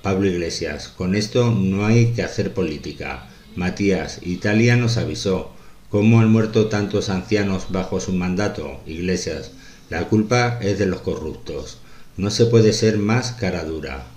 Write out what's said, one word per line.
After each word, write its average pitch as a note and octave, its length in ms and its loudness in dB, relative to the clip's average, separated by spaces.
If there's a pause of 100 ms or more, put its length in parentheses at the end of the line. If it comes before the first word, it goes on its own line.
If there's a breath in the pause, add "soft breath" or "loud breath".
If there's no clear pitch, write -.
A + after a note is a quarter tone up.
Pablo G2 240 2
Iglesias, E2 600 -4
con F#2 280 -2
esto A#2 340 2
no F#2+ 380 2
hay A#2 240 6
que G#2+ 100 -2
hacer F#2 320 -4
política. D2+ 760 -6 (280 loud breath)
Matías, F#2 680 -2
Italia G#2 540 2
nos A#2+ 220 2
avisó. F2 580 -4 (340 loud breath)
¿Cómo A2 300 6
han A2 120 6
muerto A2 360 4
tantos G2+ 420 -2
ancianos F#2+ 640 -2
bajo F#2 280 -4
su F#2+ 140 -4
mandato? F2+ 720 -4
Iglesias, D#2+ 640 -4 (400 loud breath)
la E2+ 180 -4
culpa A#2+ 540 2
es G2 160 0
de G2 80 2
los F#2 160 -2
corruptos. D2 760 -8 (360 loud breath)
No G2 140 -2
se A#2 160 4
puede A2+ 280 6
ser G#2+ 260 2
más A2+ 320 0
cara F2 320 -4
dura. C#2 420 -8 (120)